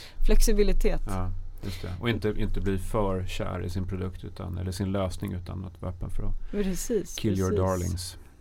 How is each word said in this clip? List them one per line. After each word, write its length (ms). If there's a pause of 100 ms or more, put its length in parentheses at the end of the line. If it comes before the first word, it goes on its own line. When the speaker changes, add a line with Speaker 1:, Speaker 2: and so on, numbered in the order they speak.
(260)
Speaker 1:
Flexibilitet. 800
Speaker 2:
Ja, 240 (340)
just 180
det. 60 (120)
Och 100
inte, 280
inte 220
bli 180
för 480
kär 380
i 60
sin 180
produkt 360
utan, 340
eller 140
sin 200
lösning 400
utan 320
att 180
vara 100
öppen 180
för 120
att 280
Speaker 1:
Precis, 680
Speaker 2:
kill 220
your 120
Speaker 1:
precis. 140
Speaker 2:
darlings. 520 (240)